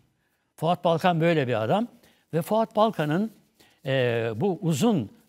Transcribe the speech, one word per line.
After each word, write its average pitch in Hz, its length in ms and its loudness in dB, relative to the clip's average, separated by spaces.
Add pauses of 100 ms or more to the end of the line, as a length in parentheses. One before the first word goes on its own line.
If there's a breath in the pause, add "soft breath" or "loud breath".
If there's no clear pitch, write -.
(560)
Fuat 170 280 -2
Balkan 170 360 2
böyle 156 280 2
bir 113 140 0
adam 185 260 0 (460 soft breath)
ve 165 80 -2
Fuat 220 340 -2
Balkan'ın, 208 560 0 (540 soft breath)
e, 120 500 0
bu 165 260 -2
uzun 165 480 0 (180)